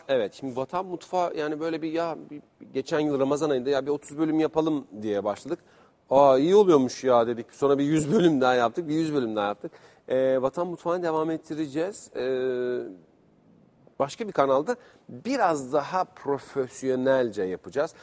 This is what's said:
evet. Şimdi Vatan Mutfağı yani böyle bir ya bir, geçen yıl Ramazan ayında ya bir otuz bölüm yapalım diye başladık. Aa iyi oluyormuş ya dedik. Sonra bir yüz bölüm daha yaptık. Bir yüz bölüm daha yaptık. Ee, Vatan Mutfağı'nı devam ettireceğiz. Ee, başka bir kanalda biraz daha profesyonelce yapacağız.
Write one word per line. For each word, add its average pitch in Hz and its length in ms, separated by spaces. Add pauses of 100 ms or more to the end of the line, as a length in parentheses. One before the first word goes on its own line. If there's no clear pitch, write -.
evet. 117 260
Şimdi 131 220
Vatan 180 300
Mutfağı 180 500
yani 151 240
böyle 160 220
bir 160 100
ya 165 240 (140)
bir, 147 120 (300)
geçen 143 280
yıl 147 200
Ramazan 147 300
ayında 131 200
ya 135 160
bir 143 40
otuz 147 280
bölüm 156 220
yapalım 156 460 (160)
diye 101 220
başladık. 107 340 (520)
Aa 135 280
iyi 165 160
oluyormuş 160 500
ya 120 220
dedik. 117 260
Sonra 139 260
bir 143 60
yüz 151 280
bölüm 170 280
daha 127 140
yaptık. 123 340
Bir 147 60
yüz 160 200
bölüm 117 220
daha 104 100
yaptık. - 260 (360)
Ee, 131 340
Vatan 151 240
Mutfağı'nı 175 360
devam 160 280
ettireceğiz. 156 840
Ee, 123 640 (1200)
başka 139 300
bir 185 40
kanalda 139 440 (320)
biraz 160 640
daha 156 320
profesyonelce 127 1400
yapacağız. 92 600